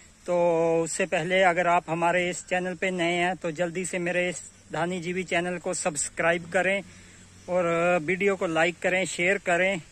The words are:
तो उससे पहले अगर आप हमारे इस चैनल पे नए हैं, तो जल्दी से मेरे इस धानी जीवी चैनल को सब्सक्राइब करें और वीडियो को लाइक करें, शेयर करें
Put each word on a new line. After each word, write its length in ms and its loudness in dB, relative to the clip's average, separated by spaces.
तो 100 0
उससे 240 -2
पहले 360 2
अगर 240 4
आप 240 2
हमारे 400 2
इस 160 -8
चैनल 280 -2
पे 160 -2
नए 240 0
हैं, 220 0
तो 140 -6
जल्दी 340 -4
से 140 -6
मेरे 300 0
इस 140 -8
धानी 280 -2
जीवी 240 -4
चैनल 340 -2
को 160 -4
सब्सक्राइब 760 -2
करें 300 0
और 540 2
वीडियो 340 0
को 100 -2
लाइक 320 0
करें, 280 0
शेयर 340 0
करें 400 0